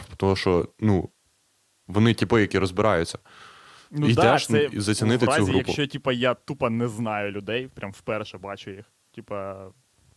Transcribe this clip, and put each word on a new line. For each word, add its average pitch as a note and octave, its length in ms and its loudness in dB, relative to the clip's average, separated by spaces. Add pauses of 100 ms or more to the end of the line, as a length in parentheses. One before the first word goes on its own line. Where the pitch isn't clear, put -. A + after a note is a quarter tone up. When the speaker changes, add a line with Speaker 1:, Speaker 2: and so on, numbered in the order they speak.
(160)
Speaker 1:
тому F#2+ 200 2
що, F2+ 320 0 (120)
ну, G#2 280 2 (800)
вони G#2+ 260 4
типи, G#2+ 260 2
які G2 180 2
розбираються. F#2 600 0 (720)
Speaker 2:
Ну D3 180 -2
Speaker 1:
Йдеш A#2 60 4
Speaker 2:
да, A#2+ 240 6
це D3 340 0
Speaker 1:
і A2 80 -6
зацінити A2 460 2
Speaker 2:
в - 20 2
разі, C3+ 120 2
Speaker 1:
цю G#2 40 2
групу. F#2+ 140 0
Speaker 2:
якщо, C#3 280 -2
типа, C3+ 260 -4
я B2 220 0
тупо C3+ 360 -4
не A#2 180 -2
знаю G#2+ 440 -4
людей, G#2+ 420 -6
прям G2+ 180 -10
вперше G#2+ 460 -8
бачу G2 320 -12
їх, G2 140 -16 (300)
типа, G2 420 -10 (600)